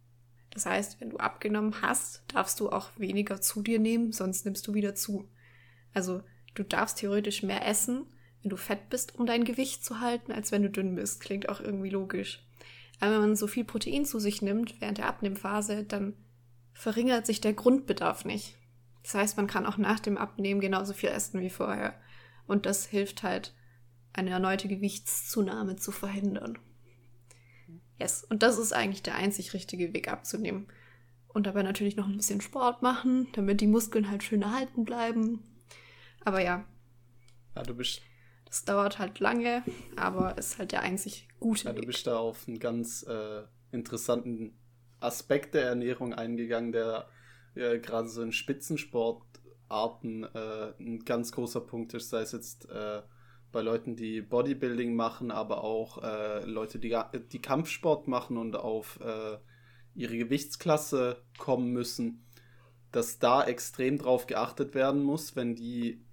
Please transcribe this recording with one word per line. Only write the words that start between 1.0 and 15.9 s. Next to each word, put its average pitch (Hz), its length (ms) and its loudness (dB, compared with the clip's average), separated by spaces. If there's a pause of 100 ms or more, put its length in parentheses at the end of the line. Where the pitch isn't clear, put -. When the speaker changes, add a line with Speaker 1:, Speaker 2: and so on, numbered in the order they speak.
Speaker 1:
wenn 226 100 -8
du - 80 -8
abgenommen 214 640 0
hast, - 460 0
darfst - 320 0
du 208 100 0
auch - 260 -2
weniger 196 440 -2
zu - 220 0
dir 226 180 4
nehmen, 226 320 4
sonst 190 320 -2
nimmst 196 220 -4
du 208 80 -4
wieder 202 200 2
zu. 202 340 -4 (640)
Also 185 280 0 (320)
du 202 80 -4
darfst - 360 0
theoretisch 208 440 0
mehr 196 240 0
essen, 247 400 2 (360)
wenn 196 80 0
du 190 60 -2
fett - 320 -4
bist, - 280 -4
um 240 100 2
dein 233 180 4
Gewicht 262 400 0
zu 226 160 -6
halten, 240 320 0
als 220 200 -2
wenn 202 100 6
du 202 80 4
dünn 190 240 0
bist. 202 260 -2
Klingt 202 280 -4
auch 202 120 -2
irgendwie 196 300 -2
logisch. 196 540 -4 (560)
Aber 208 120 6
wenn 214 80 6
man 214 160 8
so 208 100 0
viel 220 180 0
Protein 262 400 0
zu 233 140 -2
sich 208 240 0
nimmt 214 380 0
während 208 180 -2
der 214 100 -2
Abnehmphase, 208 760 -2
dann 202 300 -4 (580)